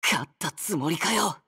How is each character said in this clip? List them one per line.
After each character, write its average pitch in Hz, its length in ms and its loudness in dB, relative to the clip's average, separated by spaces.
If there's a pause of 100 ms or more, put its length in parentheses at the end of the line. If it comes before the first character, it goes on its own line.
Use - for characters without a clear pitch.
勝 - 160 2
っ - 140 -18
た 156 120 -2
つ - 240 -6
も 143 140 2
り 170 80 2
か 208 160 0
よ。 208 240 2 (100)